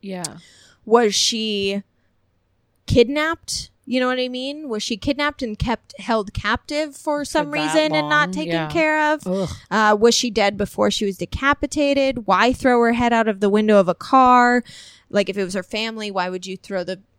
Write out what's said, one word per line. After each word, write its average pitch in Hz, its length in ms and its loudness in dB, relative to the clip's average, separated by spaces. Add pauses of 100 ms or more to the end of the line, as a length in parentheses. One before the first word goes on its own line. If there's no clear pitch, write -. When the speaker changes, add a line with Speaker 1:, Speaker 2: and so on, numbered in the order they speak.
Speaker 1:
Yeah. 185 340 -10 (480)
Speaker 2:
Was 220 300 4
she 202 680 -2 (1040)
kidnapped? 294 840 0 (160)
You 247 120 -2
know 254 80 0
what 254 140 -2
I 254 80 -4
mean? 277 400 -10
Was 214 160 -6
she 226 120 -4
kidnapped 285 460 -4
and 214 160 -8
kept - 400 -6
held 214 340 -4
captive 285 640 -6
for 294 240 -4
Speaker 1:
For 285 40 -6
Speaker 2:
some 294 260 -4
Speaker 1:
that - 100 -8
Speaker 2:
reason 311 340 0
and 302 140 -2
not 302 200 2
Speaker 1:
long, - 40 -8
Speaker 2:
taken 320 200 -6
Speaker 1:
yeah. 320 180 -2
Speaker 2:
care 311 420 0
of? 302 140 -4
Speaker 1:
Ugh. 185 220 -2 (220)
Speaker 2:
Uh, 214 280 4
was 233 160 4
she 247 160 -2
dead 202 260 0
before 202 360 -2
she - 120 -4
was 196 140 -4
decapitated? 277 1080 -2
Why 202 260 4
throw 247 300 4
her 233 100 4
head 240 200 2
out 226 140 2
of 196 140 -2
the 208 100 2
window 214 300 6
of 175 80 4
a 175 60 0
car? 247 680 4 (460)
Like, 202 200 0
if 190 80 -6
it 202 80 -2
was 180 100 -8
her 185 100 -4
family, 220 480 -6
why 185 160 -2
would 185 180 -8
you 190 100 -10
throw 185 280 -8
the 185 160 -10 (180)